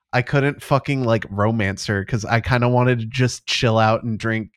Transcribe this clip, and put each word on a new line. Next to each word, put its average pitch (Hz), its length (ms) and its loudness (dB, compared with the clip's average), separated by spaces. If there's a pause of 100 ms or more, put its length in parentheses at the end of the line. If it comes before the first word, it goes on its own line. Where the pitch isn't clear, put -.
(120)
I 127 100 2
couldn't 139 400 0
fucking, 135 440 0
like, 110 240 2
romance 101 560 0
her 101 180 -2
'cause 104 220 -4
I 117 160 0
kinda 123 260 0
wanted 123 320 2
to 113 60 -6
just 127 420 -2
chill 110 320 2
out 110 240 2
and 113 160 -4
drink, 110 380 -4